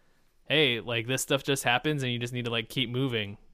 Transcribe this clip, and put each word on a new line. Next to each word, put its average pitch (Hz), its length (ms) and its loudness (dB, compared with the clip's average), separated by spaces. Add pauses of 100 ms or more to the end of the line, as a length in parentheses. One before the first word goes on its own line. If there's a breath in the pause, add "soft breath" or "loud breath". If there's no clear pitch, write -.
(480)
hey, 139 320 4
like, 113 280 -4
this 127 160 0
stuff 139 200 0
just 139 200 0
happens 135 400 2
and 123 80 0
you 120 80 -2
just 120 140 -4
need 123 120 -4
to, 117 60 -2
like, 117 180 -2
keep 131 220 -2
moving 117 480 -2 (140)